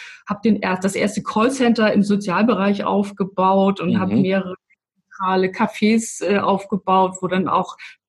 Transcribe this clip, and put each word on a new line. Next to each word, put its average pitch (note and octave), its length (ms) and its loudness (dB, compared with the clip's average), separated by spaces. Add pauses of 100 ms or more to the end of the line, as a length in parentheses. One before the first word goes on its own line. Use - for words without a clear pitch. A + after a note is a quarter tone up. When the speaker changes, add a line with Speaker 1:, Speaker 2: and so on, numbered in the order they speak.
(280)
Speaker 1:
habe G3 160 -6
den G#3+ 180 4
er-, F#3 180 -2
das F#3+ 160 -2
erste - 280 -2
Callcenter A#3 680 2
im G3+ 120 4
Sozialbereich G3+ 800 0
aufgebaut G3 960 0
und F3 140 -2
Speaker 2:
Mhm. - 60 0
Speaker 1:
habe F#3+ 160 -2
mehrere F#3 400 0 (560)
zentrale F#3 360 0
Cafés, G#3+ 760 -2
äh, G3+ 160 0
aufgebaut, F#3+ 840 0
wo F#3 60 -4
dann F3+ 200 -2
auch F3+ 280 -2 (340)